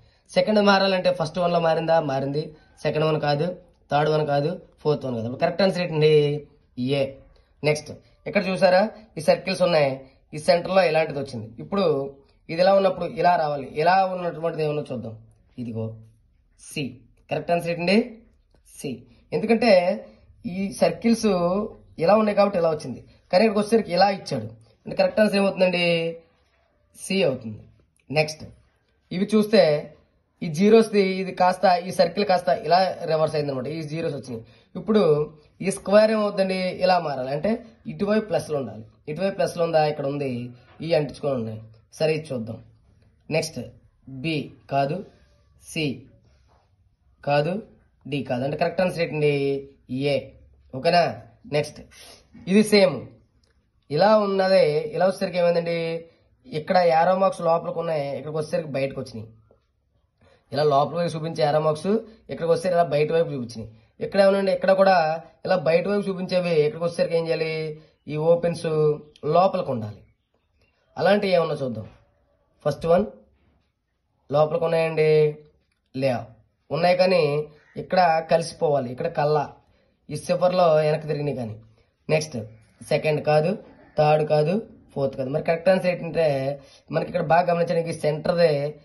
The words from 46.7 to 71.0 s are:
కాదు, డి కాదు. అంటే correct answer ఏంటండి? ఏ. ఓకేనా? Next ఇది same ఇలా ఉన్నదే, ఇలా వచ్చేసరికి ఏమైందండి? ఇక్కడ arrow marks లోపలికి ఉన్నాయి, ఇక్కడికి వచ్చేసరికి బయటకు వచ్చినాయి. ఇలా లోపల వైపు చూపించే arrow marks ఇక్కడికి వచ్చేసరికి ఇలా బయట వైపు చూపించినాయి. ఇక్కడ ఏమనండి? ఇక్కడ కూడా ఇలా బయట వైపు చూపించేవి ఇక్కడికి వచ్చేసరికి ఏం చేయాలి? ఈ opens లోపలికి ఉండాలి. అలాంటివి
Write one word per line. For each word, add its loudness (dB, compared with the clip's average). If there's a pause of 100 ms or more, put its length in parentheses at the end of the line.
కాదు, 0 (520)
డి -6 (100)
కాదు. -4
అంటే -6
correct -2
answer -2
ఏంటండి? 0 (800)
ఏ. 0 (580)
ఓకేనా? 2 (520)
Next -4 (720)
ఇది 6 (100)
same 4 (920)
ఇలా 4 (160)
ఉన్నదే, 4 (300)
ఇలా 2
వచ్చేసరికి -2
ఏమైందండి? 0 (680)
ఇక్కడ -2 (160)
arrow 4
marks 0
లోపలికి -2
ఉన్నాయి, -4 (120)
ఇక్కడికి -8
వచ్చేసరికి -6
బయటకు -4
వచ్చినాయి. -14 (1200)
ఇలా -2
లోపల 2
వైపు -2
చూపించే -6
arrow 2
marks 0 (400)
ఇక్కడికి -4
వచ్చేసరికి 0
ఇలా 4 (100)
బయట 2
వైపు 0
చూపించినాయి. -10 (360)
ఇక్కడ 0
ఏమనండి? 4
ఇక్కడ 2
కూడా 6 (500)
ఇలా 2 (120)
బయట 4
వైపు 0
చూపించేవి -2 (120)
ఇక్కడికి -4
వచ్చేసరికి -2
ఏం -2
చేయాలి? -2 (580)
ఈ -6 (160)
opens 0 (680)
లోపలికి 2
ఉండాలి. -10 (960)
అలాంటివి 2